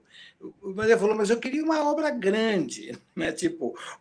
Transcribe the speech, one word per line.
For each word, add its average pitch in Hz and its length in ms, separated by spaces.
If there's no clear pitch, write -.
Mas 202 280
ele 226 80
falou, 208 180
"Mas 208 140
eu 233 100
queria 277 240
uma 302 260
obra 302 200
grande, 202 840
<laughs> - 120
né? 165 160
Tipo, - 420